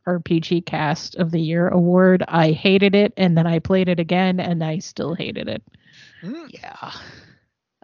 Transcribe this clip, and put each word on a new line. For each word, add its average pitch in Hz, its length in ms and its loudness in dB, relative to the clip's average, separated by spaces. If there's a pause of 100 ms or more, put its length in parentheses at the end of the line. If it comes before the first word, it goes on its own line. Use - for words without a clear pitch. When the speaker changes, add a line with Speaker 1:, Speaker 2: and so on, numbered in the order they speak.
Speaker 1:
R 180 120 -2
P 165 200 0
G 170 220 -2
Cast 156 560 -4
of 170 120 -2
the 165 100 -2
Year 170 280 0
award. 180 600 4
I 160 260 2
hated 196 420 4
it, 208 220 2
and 180 200 2
then 165 80 4
I 165 140 0
played 185 280 0
it 175 120 0
again, 185 400 0
and 170 240 -2
I 160 160 -4
still - 340 -8
hated - 340 -10
it. - 140 -8 (600)
Speaker 2:
Mm. 277 280 -14
Speaker 3:
Yeah. - 400 -18 (920)